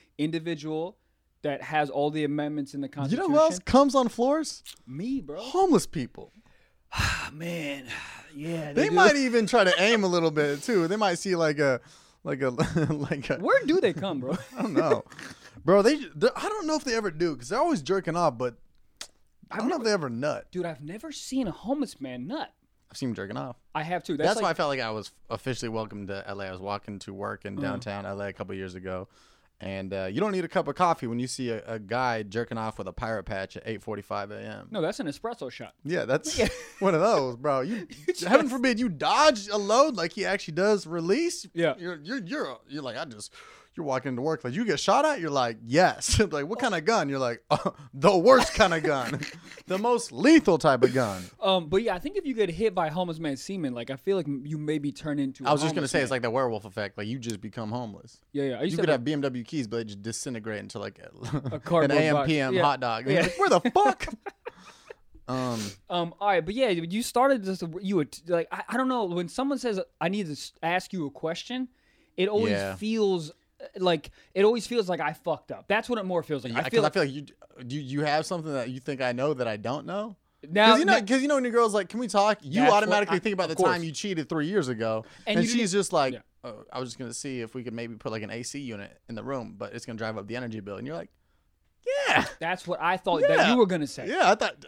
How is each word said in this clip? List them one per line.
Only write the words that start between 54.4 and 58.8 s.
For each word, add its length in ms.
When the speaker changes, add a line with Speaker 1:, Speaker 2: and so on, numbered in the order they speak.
Speaker 1:
you 100
maybe 360
turn 260
into 260
Speaker 2:
I 60
Speaker 1:
a 20
Speaker 2:
was 80
just 140
gonna 60
Speaker 1:
homeless 100
Speaker 2:
say, 100
it's 100
Speaker 1:
man. 40
Speaker 2:
like 80
the 80
werewolf 340
effect. 320
Like, 100
you 120
just 240
become 280
homeless. 480
Speaker 1:
Yeah, 120
yeah. 160
I 20
used 100
Speaker 2:
You 60
Speaker 1:
to 60